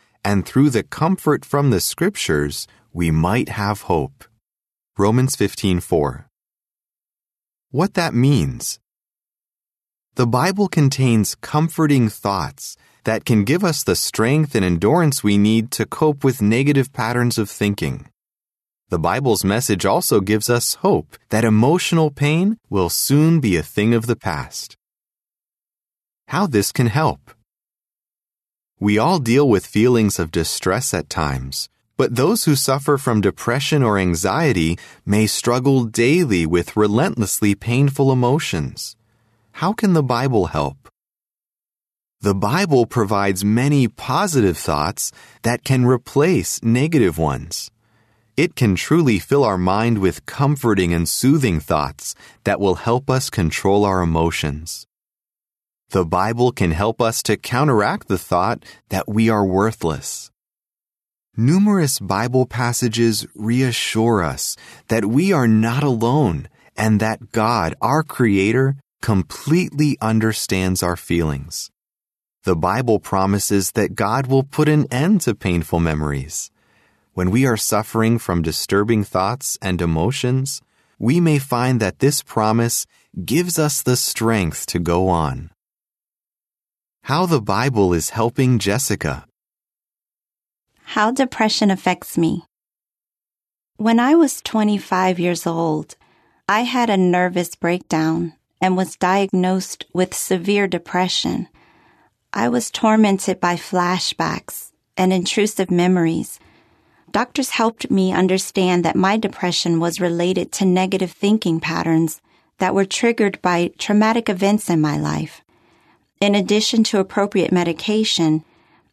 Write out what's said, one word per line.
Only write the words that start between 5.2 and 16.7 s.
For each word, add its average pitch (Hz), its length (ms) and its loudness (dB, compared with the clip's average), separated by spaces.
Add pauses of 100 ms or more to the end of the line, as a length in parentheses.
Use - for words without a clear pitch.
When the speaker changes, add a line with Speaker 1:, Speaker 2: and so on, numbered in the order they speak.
Speaker 1:
fifteen 92 460 -2
four. 73 480 -2 (1400)
What 165 240 0
that 170 180 0
means? 117 680 0 (1400)
The 127 100 2
Bible 180 440 2
contains 131 680 2
comforting 151 720 0
thoughts - 680 -6 (260)
that 110 200 -2
can 107 220 2
give 165 180 0
us 196 200 -2
the 92 120 2
strength 139 580 0
and 101 120 0
endurance 120 580 0
we 101 140 2
need 110 340 2
to - 140 -4
cope 147 400 -2
with 131 160 0
negative 131 500 2